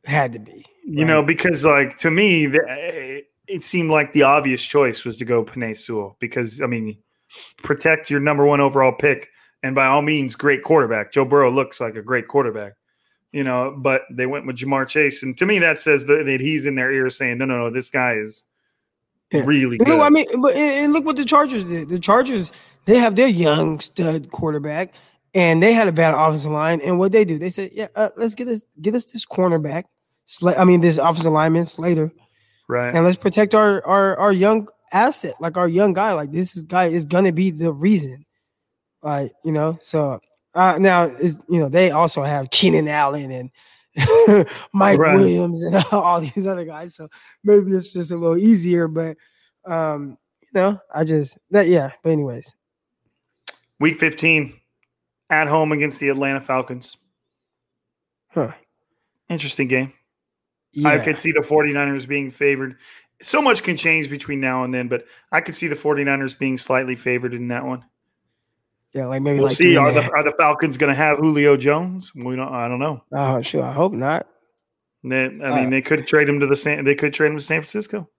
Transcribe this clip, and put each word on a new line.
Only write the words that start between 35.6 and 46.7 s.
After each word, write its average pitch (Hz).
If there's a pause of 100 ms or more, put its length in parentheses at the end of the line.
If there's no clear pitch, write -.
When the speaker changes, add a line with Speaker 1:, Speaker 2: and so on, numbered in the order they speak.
Speaker 1:
young 185
guy. 196
Like, 147
this 180
is, 160
guy 175
is 165
gonna 180
be 180
the 160
reason." 147 (760)
Like, 143 (100)
you 160
know, 156
so, 143 (340)
uh, 175
now 180
is, 160
you 175
know, 143
they 175
also 151
have 139
Keenan 160
Allen 143
and 208 (120)
<laughs> -
Mike 196
Speaker 2:
Right. 160
Speaker 1:
Williams 175
and 170
<laughs> -
all 175
these 175
other 180
guys. 160